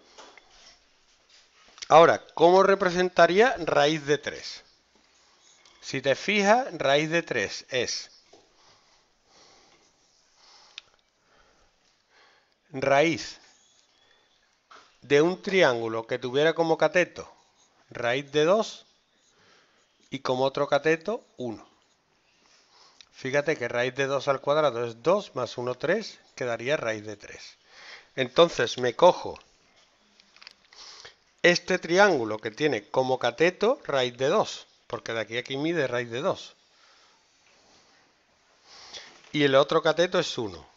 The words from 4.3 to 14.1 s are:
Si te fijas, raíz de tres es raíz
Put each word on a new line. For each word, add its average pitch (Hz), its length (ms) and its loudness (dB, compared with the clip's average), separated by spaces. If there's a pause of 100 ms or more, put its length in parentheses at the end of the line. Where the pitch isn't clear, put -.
Si 135 200 -8
te 135 140 2
fijas, 208 580 0
raíz 147 360 0
de 170 120 0
tres 113 480 -6
es - 420 -6 (4000)
raíz 139 680 0 (1600)